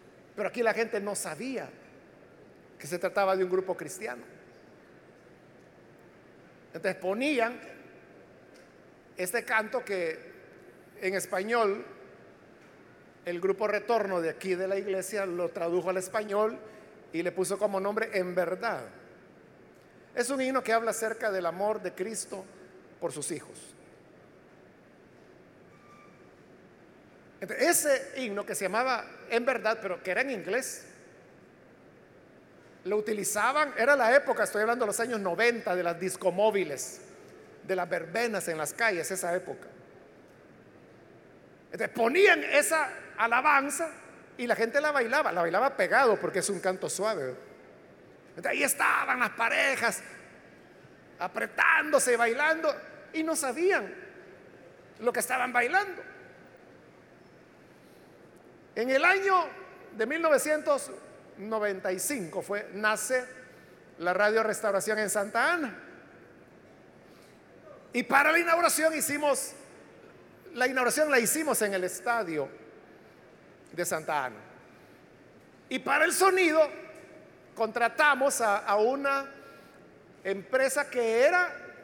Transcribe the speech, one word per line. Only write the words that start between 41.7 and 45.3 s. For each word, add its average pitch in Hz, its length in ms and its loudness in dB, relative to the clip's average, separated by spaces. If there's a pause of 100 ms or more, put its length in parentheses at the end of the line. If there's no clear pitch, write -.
ponían 339 560 4
esa 294 440 2 (280)
alabanza 277 720 2 (480)
y 240 100 -4
la 208 80 4
gente 226 240 0
la 302 120 2
bailaba, 254 420 2